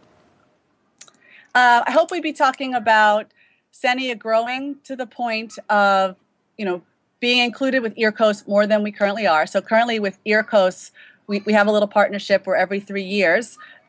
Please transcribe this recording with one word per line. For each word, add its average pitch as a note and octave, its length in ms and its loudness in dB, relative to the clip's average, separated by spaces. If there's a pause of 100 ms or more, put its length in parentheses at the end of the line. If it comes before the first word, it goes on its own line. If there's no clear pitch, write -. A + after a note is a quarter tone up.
(1500)
Uh, A#3+ 320 6
I B3+ 60 -2
hope E4 180 2
we'd E4+ 140 -6
be D#4 80 -4
talking C4 420 -2
about G#3+ 580 2 (400)
Senya B3+ 460 -4
growing B3 640 -4
to C4+ 140 -12
the B3 100 -10
point A3+ 480 -8 (160)
of, G3 460 2 (420)
you A3 60 -6
know, F3+ 180 -4 (380)
being B3 180 0
included B3 460 -2
with A3 120 -6
ear A3 140 0
cos G#3+ 380 -2
more G3+ 180 2
than G#3 160 0
we G#3 80 -6
currently G3+ 380 -2
are. D#3 180 2
So G3 140 -4
currently A3+ 400 0
with G3 240 -6
ear G#3+ 180 0
cos, F#3+ 480 0 (380)
we, G3+ 180 -4
we G#3+ 60 0
have G#3 160 4
a - 20 2
little G#3 160 2
partnership G3+ 640 0
where F3+ 80 0
every F#3 240 -2
three G3 240 -10
years, F#3+ 540 0 (300)